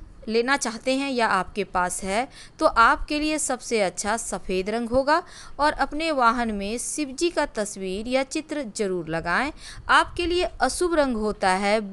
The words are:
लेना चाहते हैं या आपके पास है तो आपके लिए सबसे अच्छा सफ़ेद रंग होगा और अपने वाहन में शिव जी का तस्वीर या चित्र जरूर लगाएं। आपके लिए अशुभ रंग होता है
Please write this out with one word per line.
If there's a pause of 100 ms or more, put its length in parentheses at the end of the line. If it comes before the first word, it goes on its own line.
(280)
लेना
चाहते
हैं
या
आपके
पास
है (320)
तो
आपके
लिए
सबसे
अच्छा
सफ़ेद
रंग
होगा (380)
और
अपने
वाहन
में
शिव
जी
का
तस्वीर
या
चित्र (120)
जरूर
लगाएं। (380)
आपके
लिए
अशुभ
रंग
होता
है (140)